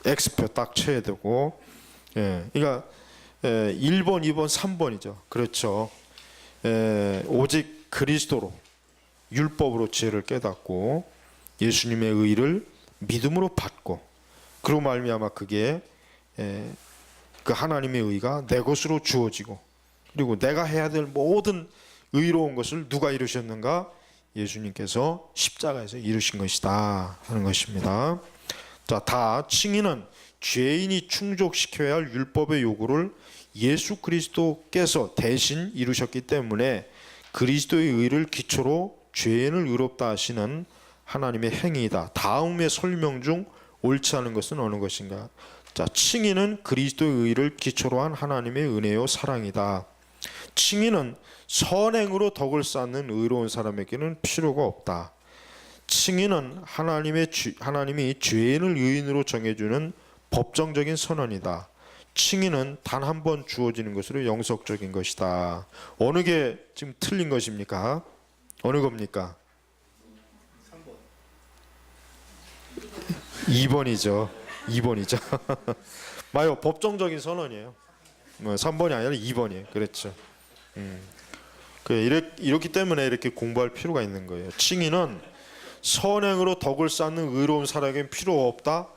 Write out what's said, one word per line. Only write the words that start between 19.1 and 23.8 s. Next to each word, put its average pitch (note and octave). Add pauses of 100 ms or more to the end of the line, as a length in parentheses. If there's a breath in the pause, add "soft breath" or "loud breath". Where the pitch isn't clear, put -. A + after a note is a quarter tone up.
그리고 A#2+
내가 D3
해야 D#3
될 D3+
모든 E3+ (440 loud breath)
의로운 D#3+
것을 B2+
누가 C#3+
이루셨는가? B2+ (440 loud breath)